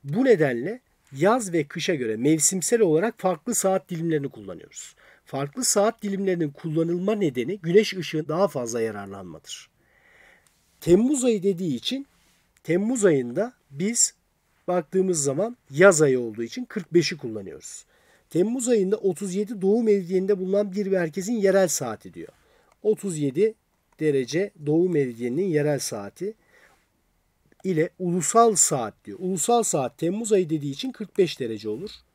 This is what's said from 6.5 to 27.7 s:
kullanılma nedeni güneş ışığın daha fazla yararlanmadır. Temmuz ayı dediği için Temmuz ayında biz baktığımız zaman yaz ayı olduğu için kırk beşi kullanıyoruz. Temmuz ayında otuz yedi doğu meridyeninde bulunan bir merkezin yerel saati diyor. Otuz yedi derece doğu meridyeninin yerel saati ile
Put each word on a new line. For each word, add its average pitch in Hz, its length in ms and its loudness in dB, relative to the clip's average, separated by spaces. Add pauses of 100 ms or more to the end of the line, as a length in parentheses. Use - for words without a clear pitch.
kullanılma 170 640 -2
nedeni 156 440 -2
güneş 190 360 2
ışığın 160 340 -6
daha 175 200 0
fazla 120 320 -4
yararlanmadır. 98 920 -10 (1080)
Temmuz 240 440 4
ayı 220 180 2
dediği 180 320 0
için 269 320 -6 (560)
Temmuz 202 420 0
ayında 151 480 2 (180)
biz 185 480 -2 (500)
baktığımız 180 540 0
zaman 160 340 -2 (140)
yaz 156 320 8
ayı 131 180 4
olduğu 117 220 -6
için 240 220 -8
kırk 170 300 -10
beşi 170 220 2
kullanıyoruz. 101 680 -12 (460)
Temmuz 226 380 0
ayında 208 280 2
otuz 190 380 -2
yedi 202 280 -4
doğu 208 200 4
meridyeninde 190 560 2
bulunan 190 340 0
bir 196 140 -2
merkezin 190 480 -2
yerel 190 340 4
saati 107 460 -8
diyor. 85 140 -14 (540)
Otuz 202 360 -2
yedi 151 360 0 (460)
derece 151 500 0 (160)
doğu 165 220 2
meridyeninin 131 580 -2
yerel 147 320 2
saati 110 560 -8 (1300)
ile 175 340 0